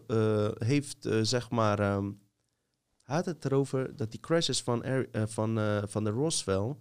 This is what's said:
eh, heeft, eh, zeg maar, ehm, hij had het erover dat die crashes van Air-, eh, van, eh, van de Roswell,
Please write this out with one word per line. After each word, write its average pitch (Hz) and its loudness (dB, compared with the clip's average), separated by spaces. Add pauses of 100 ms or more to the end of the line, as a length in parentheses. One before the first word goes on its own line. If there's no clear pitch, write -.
eh, 110 2
heeft, 139 -2
eh, 110 2
zeg 120 0
maar, 107 2
ehm, 101 0 (920)
hij 135 -6
had 180 -2
het 165 -6
erover 135 0
dat 110 -4
die 117 -12
crashes 160 0
van 120 0
Air-, 131 -2
eh, 113 0
van, 110 0
eh, 104 2 (100)
van 107 -2
de 107 0
Roswell, 113 0